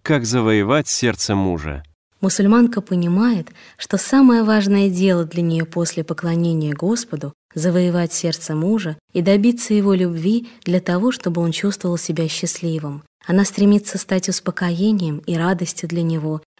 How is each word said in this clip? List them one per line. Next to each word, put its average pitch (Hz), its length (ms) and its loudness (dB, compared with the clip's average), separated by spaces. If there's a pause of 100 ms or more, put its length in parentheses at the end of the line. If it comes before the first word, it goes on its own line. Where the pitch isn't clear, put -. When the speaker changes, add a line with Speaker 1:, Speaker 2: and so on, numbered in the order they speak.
Speaker 1:
как 135 240 0
завоевать 110 640 2
сердце 110 480 -2
мужа. 78 480 -4 (360)
Speaker 2:
Мусульманка 214 600 2
понимает, 185 680 0 (260)
что - 220 -4
самое 254 440 6
важное 202 480 4
дело 180 340 2
для 170 180 -4
нее 165 220 0
после 165 380 -4
поклонения 165 720 -2
Господу — 156 580 -4 (220)
завоевать 175 580 0
сердце 160 440 -4
мужа 175 420 -2 (140)
и 180 100 -2
добиться 208 500 2
его 202 220 2
любви 185 540 0 (160)
для 175 160 0
того, 180 320 0
чтобы 175 280 -4
он 170 120 0
чувствовал 180 460 -2
себя 160 280 -4
счастливым. 156 800 -6 (200)
Она 190 200 2
стремится 202 520 2
стать 185 320 -2
успокоением 180 880 -2
и 170 180 -4
радостью 175 520 -2
для 170 140 -2
него, 156 400 -2 (160)